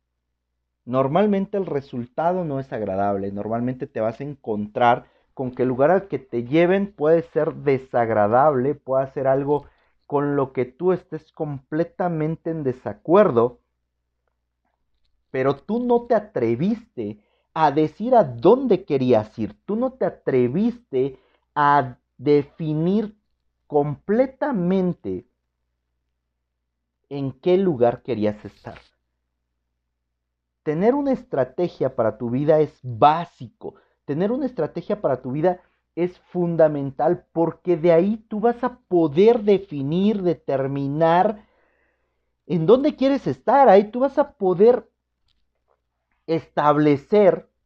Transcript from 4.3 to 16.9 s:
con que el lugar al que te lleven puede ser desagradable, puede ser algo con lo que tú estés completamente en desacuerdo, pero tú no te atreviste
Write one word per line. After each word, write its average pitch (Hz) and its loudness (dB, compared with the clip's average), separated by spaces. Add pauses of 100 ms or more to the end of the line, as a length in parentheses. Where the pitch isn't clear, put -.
con 127 -8
que 127 -2
el 127 0
lugar 131 2
al 196 0
que 135 -6
te 120 -8
lleven 175 2
puede 160 2
ser 156 -4
desagradable, 131 2
puede 135 -4
ser 135 -4
algo 139 0 (400)
con 143 -2
lo 139 -2
que 123 -2
tú 180 -2
estés - -8
completamente 160 -6
en 160 -6
desacuerdo, 127 0 (1700)
pero 131 -2
tú 233 -6
no 240 0
te 240 -2
atreviste 120 -4 (320)